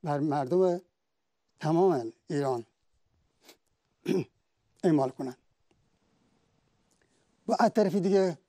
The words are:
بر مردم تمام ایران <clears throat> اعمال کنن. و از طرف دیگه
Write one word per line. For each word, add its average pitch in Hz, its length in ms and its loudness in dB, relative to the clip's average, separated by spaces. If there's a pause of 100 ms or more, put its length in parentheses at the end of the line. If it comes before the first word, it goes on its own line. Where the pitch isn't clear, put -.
بر 147 180 -4
مردم 160 600 0 (800)
تمام 156 520 0 (160)
ایران 135 380 -4 (1400)
<clears throat> - 800 -8
اعمال 147 260 2
کنن. 131 260 -12 (2000)
و - 120 0
از 226 140 4
طرف 196 200 2
دیگه 190 440 2 (100)